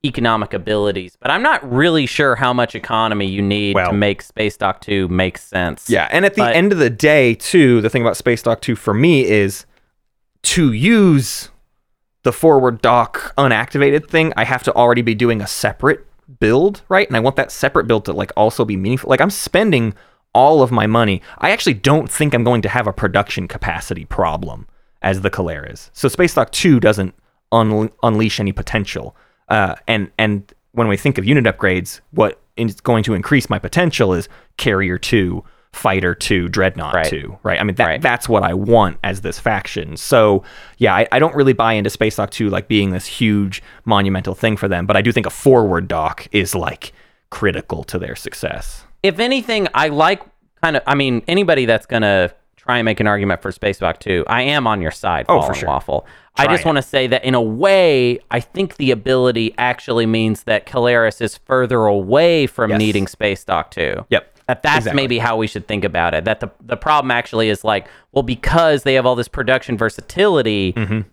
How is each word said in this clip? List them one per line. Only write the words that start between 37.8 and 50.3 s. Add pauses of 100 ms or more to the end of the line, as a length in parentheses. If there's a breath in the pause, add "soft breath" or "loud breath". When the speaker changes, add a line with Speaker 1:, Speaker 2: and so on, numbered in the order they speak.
Speaker 1:
Right.
Speaker 2:
that's
what
I
want
as
this
faction.
So, (340 loud breath)
yeah,
I,
I
don't
really
buy
into
Space
Dock
two,
like,
being
this
huge (220 loud breath)
monumental
thing
for
them,
but
I
do
think
a
forward
dock
is,
like, (360 soft breath)
critical
to
their
success. (200)
Speaker 1:
If
anything,
I
like (420)